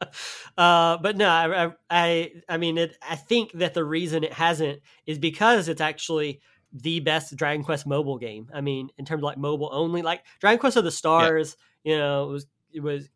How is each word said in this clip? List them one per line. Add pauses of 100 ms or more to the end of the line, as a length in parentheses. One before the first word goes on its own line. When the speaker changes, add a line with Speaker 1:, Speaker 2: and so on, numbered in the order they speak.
(560)
Speaker 1:
Uh,
but
no,
I,
I, (180)
I, (160)
I
mean,
it,
I
think
that
the
reason
it
hasn't (260)
is
because
it's
actually (300)
the
best
Dragon
Quest
mobile
game.
I
mean, (100)
in
terms
of,
like,
mobile
only,
like, (160)
Dragon
Quest
of
the
Speaker 2:
Yeah.
Speaker 1:
Stars, (260)
you
know,
it
was, (260)
it
was